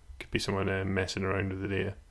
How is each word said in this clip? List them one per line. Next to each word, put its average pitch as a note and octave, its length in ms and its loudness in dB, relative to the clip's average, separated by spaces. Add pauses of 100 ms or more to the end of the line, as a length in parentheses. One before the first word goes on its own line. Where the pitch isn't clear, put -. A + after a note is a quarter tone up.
(180)
Could - 140 -12
be - 80 2
someone, G2 300 2
uh, F#2+ 140 2
messing F#2+ 400 0
around F#2+ 260 2
with F#2+ 120 -4
the G2 60 -2
data. G2 260 0 (180)